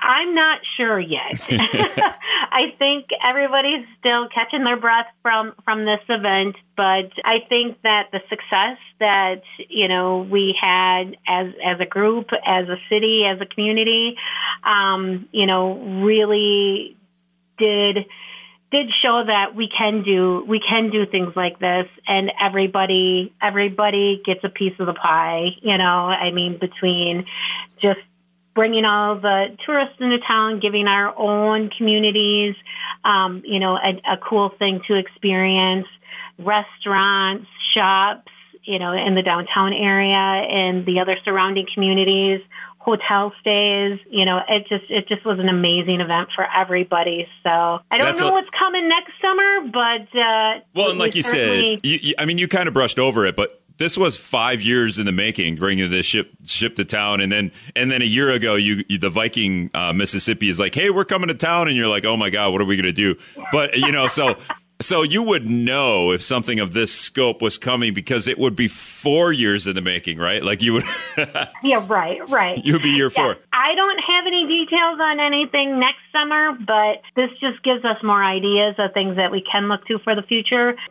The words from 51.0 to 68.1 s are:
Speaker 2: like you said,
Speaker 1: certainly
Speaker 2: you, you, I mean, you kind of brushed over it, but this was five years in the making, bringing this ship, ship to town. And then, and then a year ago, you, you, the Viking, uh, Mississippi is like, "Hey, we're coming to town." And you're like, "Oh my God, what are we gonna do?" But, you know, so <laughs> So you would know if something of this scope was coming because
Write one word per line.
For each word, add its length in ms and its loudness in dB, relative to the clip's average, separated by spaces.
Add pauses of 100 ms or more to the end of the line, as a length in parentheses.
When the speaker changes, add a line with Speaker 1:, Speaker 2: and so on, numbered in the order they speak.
Speaker 2:
like 100 0
you 80 0
said, 100 0 (160)
Speaker 1:
certainly 340 0
Speaker 2:
you, 200 0
you, 160 -2
I 60 -2
mean, 140 -2
you 100 0
kind 200 0
of 60 -4
brushed 240 0
over 280 2
it, 100 -2
but 240 -2 (160)
this 220 -2
was 180 2
five 460 -2
years 360 2
in 80 -2
the 60 0
making, 440 -2
bringing 340 0
this 160 0
ship, 240 -2 (140)
ship 320 -2
to 80 -2
town. 380 -2
And 100 -2
then, 180 -2 (240)
and 160 0
then 120 0
a 40 0
year 240 2
ago, 240 0
you, 340 0
you, 100 -2
the 120 0
Viking, 640 -2
uh, 220 -2
Mississippi 560 0
is 100 -2
like, 140 -2
"Hey, 160 0
we're 160 0
coming 220 -2
to 60 -2
town." 320 0
And 80 0
you're 140 0
like, 160 0
"Oh 100 2
my 140 0
God, 240 0
what 80 2
are 60 2
we 100 2
gonna 160 0
do?" 240 2 (360)
But, 260 0
you 120 2
know, 160 0
so 300 0 (160)
<laughs> 60 -12 (220)
So 220 0
you 200 0
would 280 0
know 600 2
if 120 0
something 360 -2
of 140 -2
this 200 0
scope 500 0
was 160 0
coming 340 -2
because 340 -2